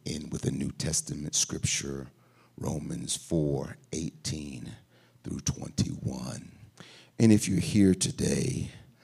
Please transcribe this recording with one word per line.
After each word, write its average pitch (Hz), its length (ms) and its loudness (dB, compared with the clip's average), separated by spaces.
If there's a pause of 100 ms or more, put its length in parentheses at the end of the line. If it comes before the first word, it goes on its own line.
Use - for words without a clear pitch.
end 73 260 -6
with - 140 -6
a 67 60 0
New 69 180 -2
Testament 73 640 -4
scripture, 69 720 -2 (520)
Romans 71 560 -4
four 73 640 0 (160)
eighteen 76 800 -8 (500)
through - 180 -8
twenty-one. - 1120 -4 (680)
And 113 120 10
if 104 180 8
you're 90 120 2
here 92 340 6
today - 760 0 (340)